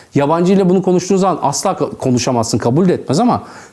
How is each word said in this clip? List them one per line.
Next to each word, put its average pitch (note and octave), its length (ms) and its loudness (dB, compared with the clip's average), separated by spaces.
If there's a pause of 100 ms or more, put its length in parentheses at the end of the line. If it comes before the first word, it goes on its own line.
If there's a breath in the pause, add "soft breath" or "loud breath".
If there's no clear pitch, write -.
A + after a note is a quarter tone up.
(140 loud breath)
yabancı E3 380 2
ile F#3+ 160 4
bunu F#3 140 2
konuştuğun F#3 340 0
zaman F3+ 260 0
asla C#3+ 280 -2
ka-, D3+ 260 -4
konuşamazsın, B2 640 0
kabul C#3+ 300 2
de E3+ 60 2
etmez C3+ 260 -2
ama A3 220 0 (300 loud breath)